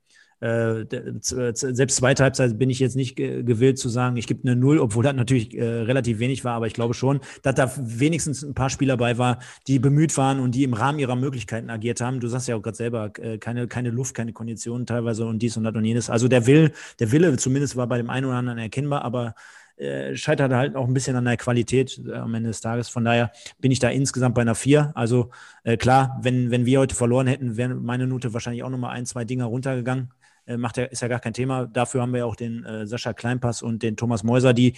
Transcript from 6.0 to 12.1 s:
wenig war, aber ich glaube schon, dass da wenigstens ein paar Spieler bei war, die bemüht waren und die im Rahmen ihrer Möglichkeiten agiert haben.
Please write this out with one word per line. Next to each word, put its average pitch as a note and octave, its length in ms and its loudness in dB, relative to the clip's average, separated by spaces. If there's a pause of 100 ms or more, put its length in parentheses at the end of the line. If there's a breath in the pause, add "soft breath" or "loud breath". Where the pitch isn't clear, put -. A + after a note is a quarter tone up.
wenig B2+ 240 -2
war, B2 80 -4
aber A2+ 140 -2
ich G#2+ 80 -6
glaube A#2 200 -2
schon, C3+ 260 0 (220 loud breath)
dass C3 140 0
da B2+ 200 2
wenigstens C#3 680 -2
ein C#3+ 120 -10
paar C3 160 -2
Spieler C3 280 0
bei A#2 200 0
war, B2 220 2 (260 loud breath)
die C3+ 120 2
bemüht C#3+ 380 4
waren C3+ 220 2
und B2+ 160 0
die C3+ 100 2
im B2+ 100 0
Rahmen C3+ 240 0
ihrer B2 180 -2
Möglichkeiten B2 540 -4
agiert A2+ 300 -4
haben. B2 200 -4